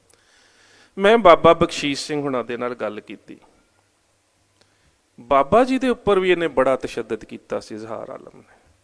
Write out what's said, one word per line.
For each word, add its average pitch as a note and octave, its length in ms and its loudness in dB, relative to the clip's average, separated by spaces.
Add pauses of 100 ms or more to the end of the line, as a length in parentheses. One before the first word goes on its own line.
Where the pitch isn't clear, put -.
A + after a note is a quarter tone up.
(960)
ਮੈਂ G3+ 200 4
ਬਾਬਾ E3 360 6
ਬਖਸ਼ੀਸ਼ D3 540 -4
ਸਿੰਘ D3 140 -6
ਹੁਣਾਂ C3 220 -4
ਦੇ A#2 140 -10
ਨਾਲ B2 180 -8
ਗੱਲ G#2+ 240 -8
ਕੀਤੀ। - 380 -20 (1800)
ਬਾਬਾ C#3 440 2
ਜੀ C4 160 -2
ਦੇ C4 100 -2
ਉੱਪਰ G3+ 300 0
ਵੀ F#3 120 2
ਇਹਨੇ E3+ 160 0
ਬੜਾ C3 280 0
ਤਸ਼ੱਦਦ A#2 500 -8
ਕੀਤਾ A2+ 340 -10
ਸੀ A2 160 -14
ਇਜ਼ਹਾਰ A2 340 -14
ਆਲਮ - 280 -20
ਨੇ, - 220 -20 (240)